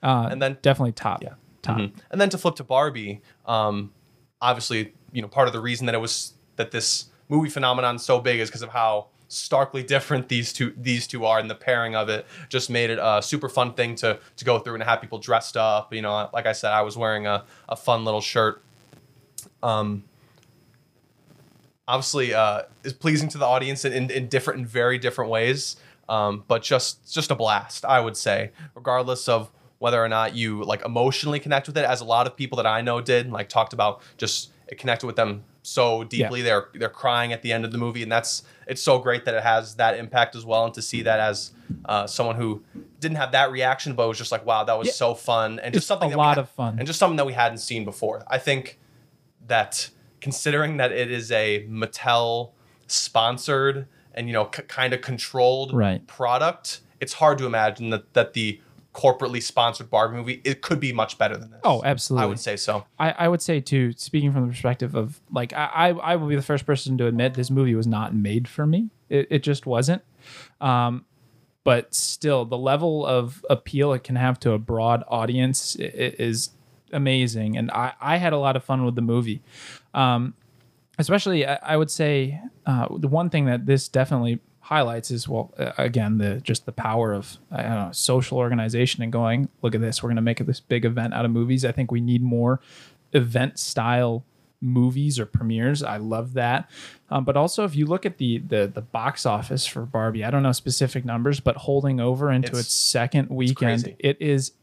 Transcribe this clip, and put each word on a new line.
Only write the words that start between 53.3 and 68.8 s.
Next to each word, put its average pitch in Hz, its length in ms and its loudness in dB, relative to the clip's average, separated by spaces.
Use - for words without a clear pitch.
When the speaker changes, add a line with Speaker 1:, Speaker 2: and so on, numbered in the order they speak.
Speaker 2:
and, 117 140 -6
you 117 60 -4
know, 107 200 2
c-, - 140 -10
kinda 127 300 0
controlled 131 760 0
Speaker 1:
Right. 101 320 2
Speaker 2:
product, 131 760 -2
it's 131 140 -8
hard 151 260 6
to 131 60 -2
imagine 113 460 0
that, 107 220 -4
that 120 200 4
the 107 260 -2
corporately 123 480 2
sponsored 117 480 0
Barbie 113 280 2
movie, 123 260 -6
it 139 180 -2
could 151 200 -2
be 135 100 0
much 113 260 -2
better 107 200 2
than 113 120 -16
this. - 140 -20
Speaker 1:
Oh, 139 220 4
absolutely. 127 400 0
Speaker 2:
I - 20 2
would 104 140 -4
say 104 160 -4
so. 104 280 -2
Speaker 1:
I, 160 120 2
I 170 180 0
would 175 120 2
say 156 200 0
too, 127 320 0
speaking 143 400 0
from 139 100 2
the 120 80 0
perspective 123 440 -2
of, 117 260 -4
like, 120 220 -4
I, 147 200 -2
I, 170 200 4
I 170 240 0
will 156 100 -2
be 147 80 0
the 139 60 2
first 143 240 -2
person 135 320 0
to 120 100 2
admit 120 280 2
this 123 140 -2
movie 135 240 4
was 113 140 2
not 110 260 0
made 107 360 0
for 151 180 -2
me. 196 220 2